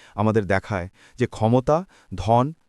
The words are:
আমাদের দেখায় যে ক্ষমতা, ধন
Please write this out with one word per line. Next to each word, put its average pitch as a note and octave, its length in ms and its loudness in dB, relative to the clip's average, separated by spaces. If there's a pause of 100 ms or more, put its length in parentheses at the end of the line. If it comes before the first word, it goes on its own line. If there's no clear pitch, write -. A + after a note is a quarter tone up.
(160)
আমাদের G#2+ 300 2
দেখায় F#2+ 420 -4 (300)
যে A#2+ 100 0
ক্ষমতা, B2+ 500 2 (340)
ধন A2 340 2 (240)